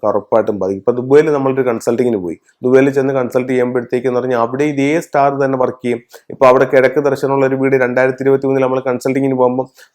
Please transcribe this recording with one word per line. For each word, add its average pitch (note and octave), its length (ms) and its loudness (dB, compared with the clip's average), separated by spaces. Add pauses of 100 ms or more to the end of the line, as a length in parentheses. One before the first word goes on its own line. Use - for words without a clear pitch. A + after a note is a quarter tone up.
ഉറപ്പായിട്ടും G#2 560 -2
ബാധിക്കും. F#2+ 220 -4
ഇപ്പൊ B2 200 -2
ദുബൈയിൽ D3 320 2
നമ്മളൊരു C3+ 280 0
കൺസൾട്ടിങ്ങിന് A#2+ 560 -2
പോയി, E2+ 220 -8 (240)
ദുബൈയിൽ C3 260 4
ചെന്ന് C3+ 240 -2
കൺസൾട്ട് B2+ 380 -2
ചെയ്യുമ്പോഴത്തേക്കെന്ന് B2 680 -2
പറഞ്ഞാൽ B2 200 -2
അവിടെ B2+ 240 -2
ഇതേ D3 360 0
സ്റ്റാർ C#3 460 0
തന്നെ C3 120 -2
വർക്ക് B2+ 280 -4
ചെയ്യും. A#2 160 -4 (280)
ഇപ്പൊ - 160 0
അവിടെ C3 280 6
കിഴക്ക് C3 260 4
ദർശനമുള്ള C3+ 460 0
ഒരു C3 100 0
വീട് C3+ 200 0
രണ്ടായിരത്തി B2+ 460 0
ഇരുപത്തി C3+ 240 2
മൂന്നിൽ C3+ 180 0
നമ്മൾ C3 160 -2
കൺസൾട്ടിങ്ങിന് C3+ 560 -2
പോകുമ്പോൾ B2+ 320 0 (280)